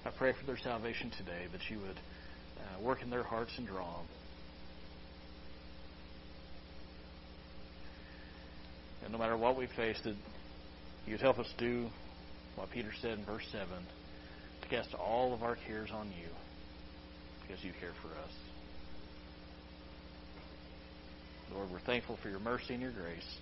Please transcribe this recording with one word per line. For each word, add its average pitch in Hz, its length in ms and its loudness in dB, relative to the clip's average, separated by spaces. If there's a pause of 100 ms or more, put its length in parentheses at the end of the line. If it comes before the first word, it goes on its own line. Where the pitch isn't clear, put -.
I 120 60 2
pray 127 280 8
for 123 80 -6
their 127 120 2
salvation 117 580 2
today, 90 360 -2
that 90 180 -2
you 110 100 0
would, 95 160 -2
uh, - 840 -6
work 127 200 4
in 120 60 -2
their 123 140 4
hearts 113 340 2
and 123 100 -2
draw 92 300 -2
them. 87 100 -2 (4000)
And 107 100 -2
no 113 60 2
matter 113 200 8
what 120 180 10
we 127 180 4
face, 113 300 6
that 110 100 4 (920)
you'd 107 160 2
help 127 160 12
us 120 180 2
do 120 320 4 (680)
what 95 140 0
Peter 107 300 0
said 113 180 2
in 104 60 -2
verse 104 260 0
seven, 92 360 -2 (760)
to - 80 -4
cast 117 260 4
all 120 380 6
of 117 100 2
our 120 140 6 (100)
cares 110 240 0
on 107 180 0
you, 85 200 -4 (1120)
because - 240 -6
you 92 160 -2
care 85 220 -4
for 82 60 -6
us. 78 240 -6 (3250)
Lord, 98 180 0
we're 90 80 -2
thankful 120 420 4
for 113 60 -2
your 98 100 0
mercy 120 360 2
and 123 80 0
your 131 100 0
grace. 85 500 -4